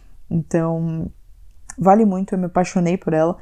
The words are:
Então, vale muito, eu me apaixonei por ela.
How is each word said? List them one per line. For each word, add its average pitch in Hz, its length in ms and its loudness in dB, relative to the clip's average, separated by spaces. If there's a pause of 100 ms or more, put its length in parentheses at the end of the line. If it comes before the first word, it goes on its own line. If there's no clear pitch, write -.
(280)
Então, 165 840 -4 (680)
vale 202 260 6
muito, 190 300 -2
eu 185 40 0
me 180 80 -2
apaixonei 175 500 0
por 170 160 -4
ela. 160 300 2